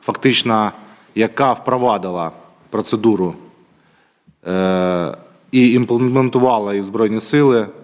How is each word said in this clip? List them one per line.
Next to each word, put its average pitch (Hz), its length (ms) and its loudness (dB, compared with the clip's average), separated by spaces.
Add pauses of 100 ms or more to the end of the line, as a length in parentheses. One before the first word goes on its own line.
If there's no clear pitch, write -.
фактично, 110 680 0 (440)
яка 117 380 0
впровадила 98 800 -2 (380)
процедуру, 107 680 0 (1120)
е, 90 720 -2 (340)
і 123 220 4
імплементувала 123 1000 0
її 101 100 -2
в - 20 -4
Збройні 110 360 -2
Сили, 131 480 2 (160)